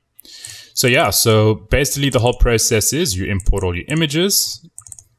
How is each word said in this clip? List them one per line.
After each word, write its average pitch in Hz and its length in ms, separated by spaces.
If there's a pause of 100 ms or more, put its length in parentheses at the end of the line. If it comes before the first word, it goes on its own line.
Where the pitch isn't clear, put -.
(720)
so - 140
yeah, 127 240
so 110 580
basically 143 400
the 131 100
whole 120 180
process 113 540
is 131 260
you 95 80
import 98 380
all 90 100
your 87 140
images, 165 800 (520)